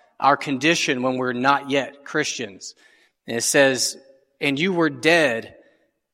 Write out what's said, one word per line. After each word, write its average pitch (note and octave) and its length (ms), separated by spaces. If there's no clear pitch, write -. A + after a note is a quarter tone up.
our C#3 180
condition C#3+ 640
when B2+ 160
we're B2+ 160
not C3+ 380
yet C3+ 340
Christians. A#2+ 720
And A#2 100
it A#2 60
says, C3+ 560
"And C#3 200
you F#3 140
were E3 180
dead C3+ 640